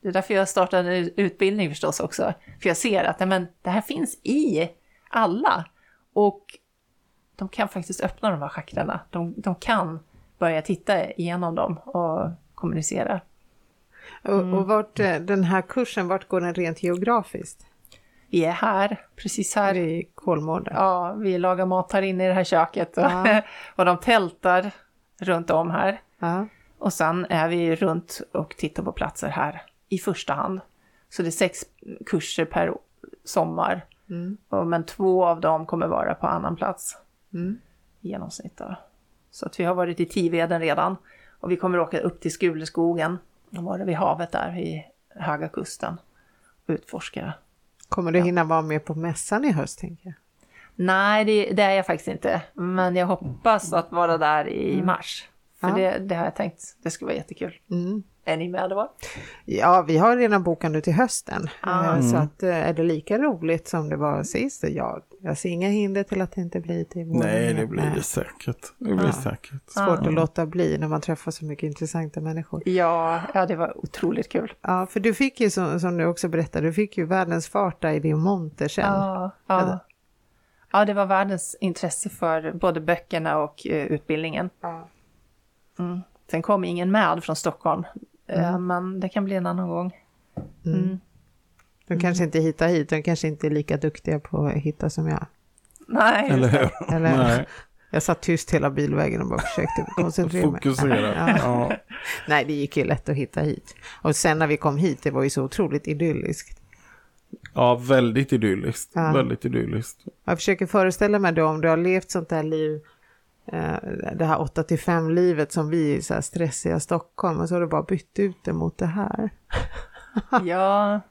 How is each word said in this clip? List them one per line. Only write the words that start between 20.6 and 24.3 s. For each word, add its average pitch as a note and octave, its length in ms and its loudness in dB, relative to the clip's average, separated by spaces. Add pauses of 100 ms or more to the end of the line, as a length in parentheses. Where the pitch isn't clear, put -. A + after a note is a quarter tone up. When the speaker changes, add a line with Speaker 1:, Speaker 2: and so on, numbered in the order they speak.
Speaker 1:
Ja, F#3 360 2
vi G3+ 260 0
lagar F#3 280 2
mat F#3 260 0
här G3 100 2
inne F#3 220 0
i F#3 40 4
det F#3 60 4
här F#3 100 4
köket. E3+ 540 0
Och, - 60 2
Speaker 2:
Ja. G#3 380 4 (160)
Speaker 1:
<laughs> - 180 -16
och F#3+ 80 4
de F3+ 160 4
tältar F#3 680 2 (500)